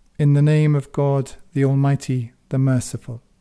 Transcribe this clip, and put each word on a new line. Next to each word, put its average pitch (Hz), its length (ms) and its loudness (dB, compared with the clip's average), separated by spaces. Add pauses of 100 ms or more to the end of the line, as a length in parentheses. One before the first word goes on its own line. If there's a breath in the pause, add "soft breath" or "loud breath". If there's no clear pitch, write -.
(200)
In 143 160 2
the 143 80 4
name 151 320 2
of 139 180 -4
God, 139 400 -2 (220)
the 139 100 0
Almighty, 135 680 -2 (180)
the 135 80 -4
Merciful. 127 640 -4 (180)